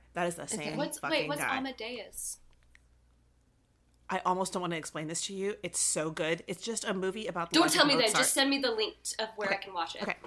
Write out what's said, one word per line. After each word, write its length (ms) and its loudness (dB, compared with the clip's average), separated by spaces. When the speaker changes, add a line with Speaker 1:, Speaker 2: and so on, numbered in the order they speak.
Speaker 1:
That 140 0
is 80 -2
the 80 -8
Speaker 2:
Okay. 120 -6
Speaker 1:
same 220 -4
Speaker 3:
What's, 220 -2
Speaker 1:
fucking 220 0
Speaker 3:
wait, 60 -2
what's 140 0
Speaker 1:
guy. 160 2
Speaker 3:
Amadeus? 800 -8
Speaker 1:
I 160 0
almost 260 2
don't 100 -2
wanna 140 -2
explain 320 -6
this 200 -4
to 60 -10
you. 300 -2
It's 160 -4
so 320 2
good. 340 -2
It's 160 -8
just 220 -4
a 100 0
movie 340 -2
about 220 -4
the 40 -2
Speaker 3:
Don't 140 8
Speaker 1:
life 60 2
Speaker 3:
tell 100 8
Speaker 1:
of 40 6
Speaker 3:
me 60 6
then. 100 4
Speaker 1:
Mozart. 140 4
Speaker 3:
Just 160 6
send 160 4
me 100 2
the 120 2
link 240 -2
t-, 180 -4
of 140 -4
where 120 0
I 40 2
Speaker 1:
Okay. 100 -4
Speaker 3:
can 100 -10
watch 220 -4
it. 80 -8
Speaker 1:
Okay. 120 -2